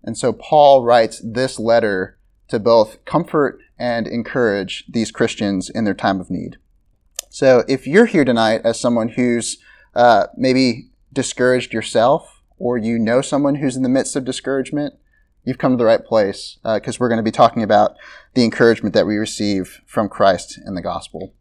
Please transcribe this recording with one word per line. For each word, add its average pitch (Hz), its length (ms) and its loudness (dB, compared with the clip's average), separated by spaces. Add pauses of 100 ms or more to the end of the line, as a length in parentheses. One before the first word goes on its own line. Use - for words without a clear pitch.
And 113 140 -10
so 123 140 -2
Paul 139 500 4
writes 117 420 2
this 120 360 -4
letter 107 580 0 (300)
to 117 100 -4
both 113 460 2
comfort 151 560 -2 (180)
and 117 300 -4
encourage 110 800 -4
these 113 240 -4
Christians 101 580 -2
in 110 140 -4
their 98 100 -2
time 95 260 -2
of - 80 -14
need. 87 280 -10 (720)
So 131 400 2
if 131 180 -2
you're 196 200 4
here 165 180 2
tonight 113 400 0
as 113 160 -2
someone 120 300 -2
who's, 120 480 -2 (360)
uh, 117 320 4 (100)
maybe 131 540 0 (220)
discouraged 127 600 -2
yourself, 117 680 0 (160)
or 123 180 -4
you 117 220 -4
know 117 220 0
someone 143 340 -2
who's 135 220 -4
in 131 80 -2
the 123 40 0
midst 131 280 -2
of 131 80 -4
discouragement, 135 720 -6 (500)
you've 131 140 -6
come 131 160 0
to 120 40 -2
the 120 60 0
right 110 200 2
place, - 600 -2
uh, 110 160 -2
'cause - 180 -10
we're 123 100 0
gonna 113 140 0
be 110 80 0
talking 117 320 2
about 104 340 2 (380)
the 127 80 2
encouragement 113 520 2
that 95 120 2
we 104 100 -2
receive 104 680 -6
from 104 220 -4
Christ - 580 0
in 98 80 -10
the 85 80 -8
gospel. 87 580 -12